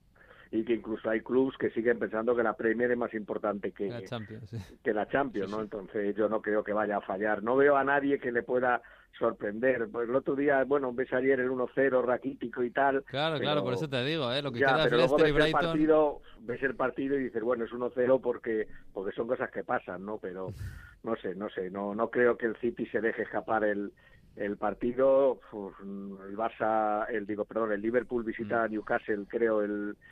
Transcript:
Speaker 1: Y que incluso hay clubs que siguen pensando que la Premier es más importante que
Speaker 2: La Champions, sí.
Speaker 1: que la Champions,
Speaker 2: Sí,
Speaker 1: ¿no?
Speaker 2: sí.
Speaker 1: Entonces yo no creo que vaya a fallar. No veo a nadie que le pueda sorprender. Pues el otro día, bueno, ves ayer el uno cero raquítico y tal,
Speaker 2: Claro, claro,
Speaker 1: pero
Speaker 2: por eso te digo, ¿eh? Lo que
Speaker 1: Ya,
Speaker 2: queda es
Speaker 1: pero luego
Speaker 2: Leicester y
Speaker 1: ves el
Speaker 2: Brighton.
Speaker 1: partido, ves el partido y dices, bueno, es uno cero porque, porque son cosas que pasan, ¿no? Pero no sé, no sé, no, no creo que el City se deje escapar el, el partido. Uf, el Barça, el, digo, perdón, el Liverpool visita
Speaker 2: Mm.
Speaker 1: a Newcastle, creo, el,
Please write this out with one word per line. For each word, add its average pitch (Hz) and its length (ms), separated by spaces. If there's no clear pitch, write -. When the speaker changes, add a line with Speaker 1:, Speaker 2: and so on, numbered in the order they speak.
Speaker 1:
Y 110 120
que 117 100
incluso 110 360
hay 113 120
clubs 131 360
que 120 120
siguen 117 280
pensando 113 380
que 117 80
la 107 100
Premier 117 380
es 120 40
más 120 180
importante 104 580
que 101 160
Speaker 2:
La 95 160
Champions, 110 460
sí. 113 80
Speaker 1:
que 120 100
la 104 140
Champions, 107 420
Speaker 2:
Sí, - 60
Speaker 1:
¿no? - 20
Speaker 2:
sí. 110 60
Speaker 1:
Entonces 101 500
yo 104 140
no 107 120
creo 104 220
que 104 100
vaya 104 260
a - 20
fallar. 101 420
No 117 140
veo 139 200
a 139 60
nadie 139 380
que 127 100
le 120 140
pueda 123 360
sorprender. 113 720
Pues 117 180
el 120 60
otro 135 220
día, 139 280
bueno, 131 280
ves 123 200
ayer 131 280
el 127 100
uno 127 240
cero 131 280
raquítico 123 600
y 120 80
tal, 139 340
Speaker 2:
Claro, 151 360
claro, 147 200
Speaker 1:
pero - 40
Speaker 2:
por 123 100
eso 151 140
te 131 160
digo, 147 280
¿eh? 143 100
Lo 139 100
que 120 80
Speaker 1:
Ya, 139 60
Speaker 2:
queda 131 140
es 156 40
Speaker 1:
pero 120 140
luego 131 200
Speaker 2:
Leicester 156 100
y 151 40
Speaker 1:
ves 151 140
el 160 60
Speaker 2:
Brighton. 151 180
Speaker 1:
partido, 156 500
ves 117 220
el 135 140
partido 139 420
y 135 60
dices, 113 180
bueno, 117 220
es 110 80
uno 123 220
cero 127 280
porque, 117 460
porque 98 240
son 120 100
cosas 120 240
que 101 140
pasan, 95 400
¿no? 107 140
Pero 92 340
no 113 140
sé, 95 180
no 101 160
sé, 92 200
no, 101 260
no 113 140
creo 120 260
que 120 100
el 110 100
City 120 300
se 113 140
deje 110 220
escapar 110 400
el, 101 300
el 101 220
partido. 123 800
Uf, 98 280
el 98 560
Barça, 110 720
el, 110 160
digo, 104 200
perdón, 110 260
el 101 120
Liverpool 117 420
visita 113 380
Speaker 2:
Mm. - 20
Speaker 1:
a 110 40
Newcastle, 107 600
creo, 113 340
el, 104 340